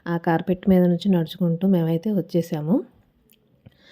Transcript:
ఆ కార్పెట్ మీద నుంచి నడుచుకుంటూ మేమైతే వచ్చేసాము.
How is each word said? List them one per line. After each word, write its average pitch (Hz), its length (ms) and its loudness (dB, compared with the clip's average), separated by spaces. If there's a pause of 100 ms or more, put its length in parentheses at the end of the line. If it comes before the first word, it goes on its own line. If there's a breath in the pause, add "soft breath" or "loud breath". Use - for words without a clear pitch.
ఆ 170 100 -2
కార్పెట్ 175 520 -2
మీద 185 140 6
నుంచి 175 260 0
నడుచుకుంటూ 170 580 0
మేమైతే 165 440 0
వచ్చేసాము. 165 720 -2 (1080 soft breath)